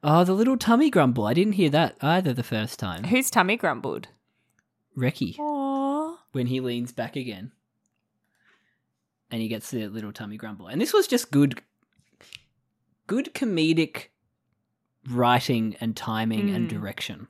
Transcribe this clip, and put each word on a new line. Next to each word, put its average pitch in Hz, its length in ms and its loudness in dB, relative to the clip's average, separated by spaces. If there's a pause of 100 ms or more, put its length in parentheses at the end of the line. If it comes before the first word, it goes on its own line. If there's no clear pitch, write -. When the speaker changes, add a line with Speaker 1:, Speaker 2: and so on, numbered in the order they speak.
Speaker 1:
Oh, 160 220 6
the 185 80 2
little 233 240 4
tummy 233 340 4
grumble. 127 360 4
I 110 80 2
didn't 196 200 4
hear 185 160 4
that 151 300 2
either 165 320 2
the 117 100 -2
first - 360 -4
time. 92 260 -6
Speaker 2:
Whose 254 260 2
tummy 202 260 2
grumbled? 135 520 -4 (880)
Speaker 1:
Reki. 127 420 -2
Speaker 2:
Aw. 285 800 -4 (160)
Speaker 1:
When 123 140 -2
he 127 140 -2
leans 120 320 -4
back - 240 -8
again. 117 360 -10 (1800)
And 113 120 -6
he 110 60 -4
gets 110 220 -8
the 110 180 -6
little 104 240 -10
tummy 107 260 -12
grumble. 104 300 -14
And 131 120 -4
this - 140 -2
was 403 120 4
just 240 240 -2
good, 143 300 2 (1500)
good 240 280 -4
comedic 165 720 0 (1040)
writing 120 720 2
and 113 140 -4
timing 113 600 -2
and 175 120 0
Speaker 2:
Mm. 165 40 -6
Speaker 1:
direction. - 600 -8